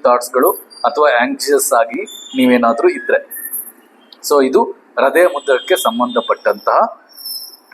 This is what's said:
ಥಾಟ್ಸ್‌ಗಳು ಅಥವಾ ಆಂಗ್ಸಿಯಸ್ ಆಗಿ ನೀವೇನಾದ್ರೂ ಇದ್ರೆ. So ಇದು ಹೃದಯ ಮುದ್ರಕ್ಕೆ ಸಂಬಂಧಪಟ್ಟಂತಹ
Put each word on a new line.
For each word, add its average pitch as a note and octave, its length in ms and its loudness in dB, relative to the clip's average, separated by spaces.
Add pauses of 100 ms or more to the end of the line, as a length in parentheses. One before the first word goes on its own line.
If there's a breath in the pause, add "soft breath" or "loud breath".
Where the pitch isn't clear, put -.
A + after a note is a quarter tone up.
ಥಾಟ್ಸ್‌ಗಳು B2+ 480 2 (340)
ಅಥವಾ B2+ 380 2
ಆಂಗ್ಸಿಯಸ್ C#3 500 -2
ಆಗಿ A#2+ 300 0 (340)
ನೀವೇನಾದ್ರೂ B2 520 2
ಇದ್ರೆ. - 600 -4 (800)
So C#3+ 180 4
ಇದು C#3 180 2
ಹೃದಯ C#3 600 0
ಮುದ್ರಕ್ಕೆ C#3+ 500 0
ಸಂಬಂಧಪಟ್ಟಂತಹ A#2+ 1300 -2 (720)